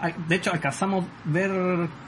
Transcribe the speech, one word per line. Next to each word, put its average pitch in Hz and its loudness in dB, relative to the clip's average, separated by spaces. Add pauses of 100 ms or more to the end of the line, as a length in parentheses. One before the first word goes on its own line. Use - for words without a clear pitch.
al-, 170 -2 (140)
de 170 4
hecho 190 0
alcanzamos 180 0
a - -6 (160)
ver 180 2 (200)